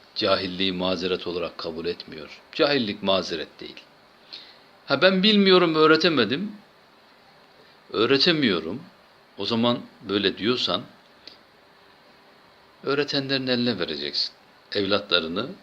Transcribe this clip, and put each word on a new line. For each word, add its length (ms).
cahilliği 580
mazeret 540
olarak 300
kabul 280
etmiyor." 560
Cahillik 520
mazeret 560
değil. 220
"Ha, 160
ben 220
bilmiyorum, 520
öğretemedim." 760
Öğretemiyorum. 880
O 80
zaman 340
böyle 280
diyorsan, 440
öğretenlerin 640
eline 320
vereceksin. 540
Evlatlarını 760